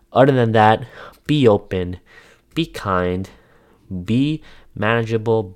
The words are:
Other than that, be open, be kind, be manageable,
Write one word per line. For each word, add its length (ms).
Other 220
than 180
that, 340
be 200
open, 540
be 120
kind, 640
be 400
manageable, 800